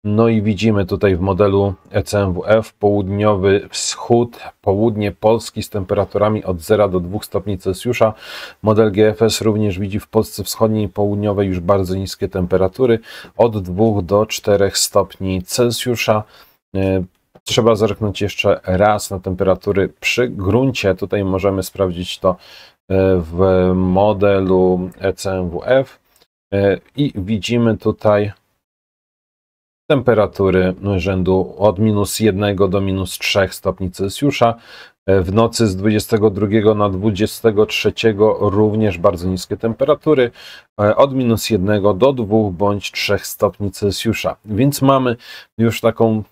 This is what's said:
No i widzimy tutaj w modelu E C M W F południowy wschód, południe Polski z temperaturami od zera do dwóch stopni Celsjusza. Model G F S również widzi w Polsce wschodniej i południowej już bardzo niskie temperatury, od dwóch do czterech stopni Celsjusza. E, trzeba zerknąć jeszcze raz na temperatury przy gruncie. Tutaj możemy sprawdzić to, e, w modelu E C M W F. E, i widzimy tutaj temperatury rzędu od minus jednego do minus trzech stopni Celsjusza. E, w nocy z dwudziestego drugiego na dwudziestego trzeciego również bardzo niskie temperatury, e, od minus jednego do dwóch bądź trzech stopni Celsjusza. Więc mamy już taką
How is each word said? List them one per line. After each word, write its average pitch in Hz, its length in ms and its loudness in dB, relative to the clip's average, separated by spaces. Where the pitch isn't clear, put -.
No 107 240 2
i 110 140 2
widzimy 101 440 0
tutaj 95 300 0
w 85 40 -6
modelu 98 540 2
E 104 120 -2
C 104 180 -2
M 95 120 -2
W 87 140 -6
F 110 260 0
południowy 101 960 0
wschód, - 680 -2
południe 104 520 0
Polski 110 500 -2
z - 80 -10
temperaturami 101 760 -2
od 90 160 -6
zera 104 280 2
do 92 120 -2
dwóch 92 240 -8
stopni 98 340 -6
Celsjusza. 110 560 0
Model 107 300 4
G 107 160 4
F 107 140 0
S 107 180 0
również 104 380 0
widzi 104 220 -6
w - 80 -20
Polsce 107 360 -2
wschodniej 110 400 0
i 95 40 -6
południowej 101 600 -2
już 90 120 -2
bardzo 95 340 0
niskie 95 340 -6
temperatury, 95 680 0
od 107 260 0
dwóch 101 420 0
do 101 220 2
czterech 101 520 0
stopni 95 640 -2
Celsjusza. 117 800 -2
E, 95 280 0
trzeba 113 300 2
zerknąć 101 460 -2
jeszcze 98 440 0
raz 101 460 0
na 95 80 -6
temperatury 92 680 -2
przy - 280 0
gruncie. 104 680 0
Tutaj 101 300 -4
możemy 95 380 0
sprawdzić 90 560 -6
to, 95 120 0
e, 90 60 -4
w 92 580 2
modelu 92 1200 2
E 95 140 -2
C 95 200 -8
M 90 180 -4
W 82 140 -8
F. 135 340 0
E, 98 240 2
i 139 180 0
widzimy 110 640 0
tutaj 104 560 0
temperatury 98 840 2
rzędu 92 640 0
od 98 200 2
minus 104 420 0
jednego 101 480 0
do 98 120 0
minus 95 380 -4
trzech - 360 -2
stopni 92 360 -6
Celsjusza. 117 640 0
E, 95 140 4
w 92 140 -2
nocy 113 320 2
z 95 100 0
dwudziestego 107 540 0
drugiego 104 440 2
na 104 140 0
dwudziestego 104 800 0
trzeciego 107 760 0
również 104 580 2
bardzo 90 300 0
niskie 92 280 -4
temperatury, 135 760 0
e, 104 160 2
od 135 180 4
minus 120 360 0
jednego 101 440 2
do 127 180 4
dwóch 107 400 0
bądź 101 400 -2
trzech - 340 -4
stopni 101 440 -4
Celsjusza. - 760 -4
Więc 127 380 0
mamy 131 340 2
już 113 220 0
taką 110 520 2